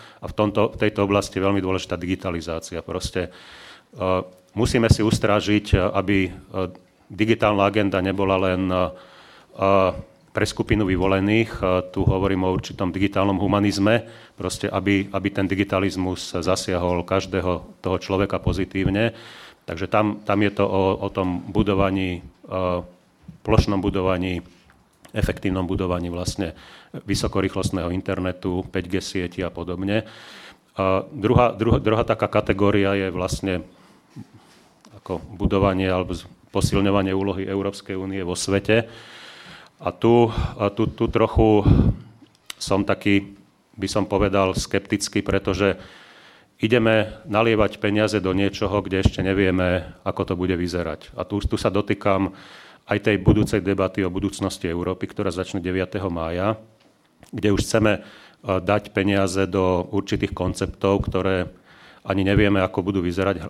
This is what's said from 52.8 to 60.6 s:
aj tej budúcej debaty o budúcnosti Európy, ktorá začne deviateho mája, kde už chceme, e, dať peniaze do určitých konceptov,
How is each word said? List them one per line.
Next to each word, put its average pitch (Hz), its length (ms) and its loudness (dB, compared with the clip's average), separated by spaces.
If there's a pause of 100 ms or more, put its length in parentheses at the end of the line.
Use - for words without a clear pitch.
aj 104 240 -2
tej 98 160 2
budúcej 104 400 4
debaty 95 400 0
o 87 80 -2
budúcnosti 95 560 -4
Európy, 90 400 -4
ktorá 98 240 -4
začne 90 320 -6
deviateho 92 480 -4
mája, 87 480 -2 (720)
kde 104 240 -2
už - 80 0
chceme, 107 320 2
e, - 40 -6 (440)
dať 98 480 -2
peniaze 98 560 2
do 92 480 0
určitých 95 400 -4
konceptov, 95 720 -2